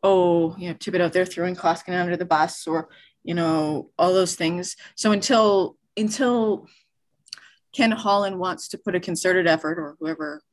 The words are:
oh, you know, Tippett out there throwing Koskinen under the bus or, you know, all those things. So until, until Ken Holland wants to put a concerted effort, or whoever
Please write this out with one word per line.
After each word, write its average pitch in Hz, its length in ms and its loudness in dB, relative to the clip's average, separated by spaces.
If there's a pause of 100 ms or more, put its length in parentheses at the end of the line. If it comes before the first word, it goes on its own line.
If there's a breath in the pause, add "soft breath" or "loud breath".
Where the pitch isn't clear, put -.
oh, 175 540 4
you 180 120 -8
know, 165 60 -6
Tippett 180 260 -2
out 170 120 0
there 185 120 2
throwing 180 300 -6
Koskinen 175 460 -2
under 175 140 -2
the 175 100 -4
bus 165 420 0
or, 160 220 -4 (340 soft breath)
you 165 100 -6
know, 160 640 -2
all 180 160 4
those 185 220 2
things. 175 400 -4 (200 loud breath)
So 214 160 2
until, 202 680 4 (200)
until 220 680 0 (1040 loud breath)
Ken 226 180 2
Holland 202 480 0
wants - 300 -6
to - 80 -12
put 185 180 -6
a 175 40 0
concerted 180 480 0
effort, 160 320 0
or 151 200 -12
whoever 156 420 -8 (120)